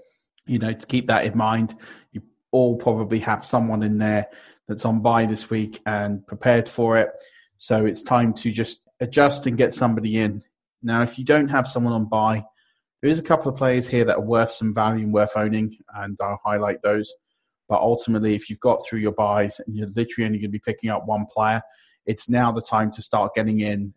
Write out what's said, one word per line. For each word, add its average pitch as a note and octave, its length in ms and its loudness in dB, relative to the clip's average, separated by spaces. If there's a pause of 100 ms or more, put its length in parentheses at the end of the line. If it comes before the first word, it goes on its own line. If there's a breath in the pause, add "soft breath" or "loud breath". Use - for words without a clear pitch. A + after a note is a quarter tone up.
(460 soft breath)
you A#2+ 140 -2
know, A2+ 140 -2
to A2+ 140 -12
keep B2+ 200 0
that A2 160 4
in A2+ 140 -2
mind, A2+ 380 0 (360 loud breath)
you G#2 100 -12 (300)
all B2+ 240 4
probably A2+ 440 -2
have G#2+ 260 -2
someone A2+ 360 0
in G#2+ 160 0
there G#2+ 300 0 (400 loud breath)
that's G#2 160 -6
on A2+ 180 0
bye A#2 240 4
this G#2+ 240 -4
week G#2+ 360 -4
and G#2 420 -4
prepared A#2 400 2
for A2+ 300 2
it. A2+ 120 2 (460 loud breath)
So A2 300 0
it's G2+ 180 -4
time A#2+ 300 2
to - 180 -4
just A2+ 300 -4 (180)
adjust C#3+ 480 2
and A#2 100 0
get B2 160 2
somebody A2 460 0
in. G#2 240 -2 (400)
Now, A#2 180 0
if A#2+ 160 -2
you C3 60 -8
don't D3 240 4
have C3+ 180 2
someone A#2+ 280 0
on A2 160 0
bye, A2 340 2 (580)
there C#3 80 2
is D#3+ 100 2
a D#3+ 40 -6
couple D#3+ 260 2
of C3+ 80 -4
players B2+ 300 2
here A#2+ 160 2
that A2 140 2
are G2 40 -2
worth A2+ 300 2
some A2 220 -4
value A2 320 0
and G#2+ 80 0
worth G#2 240 2
owning, G#2+ 400 -2 (160)
and G2+ 280 -10
I'll G2+ 220 -4
highlight G#2 380 -2
those. G#2 280 0 (600)
But G#2 100 2
ultimately, A2 560 2
if G#2 140 -8
you've G#2+ 100 -10
got A#2 260 2
through A2+ 140 -6
your G#2+ 140 0
buys G#2 520 0
and G#2+ 120 -8
you're G#2 180 -6
literally A#2 300 -2
only G#2+ 140 -2
gonna G#2 100 -6
be G#2 100 -6
picking A2+ 300 -6
up G#2 160 -4
one G#2+ 200 -2
player, A2 360 0 (460 soft breath)
it's G#2+ 200 -6
now B2 240 2
the A2 120 -4
time A2 280 0
to A2 100 -14
start G#2 340 -2
getting A2 240 0
in G#2 380 -4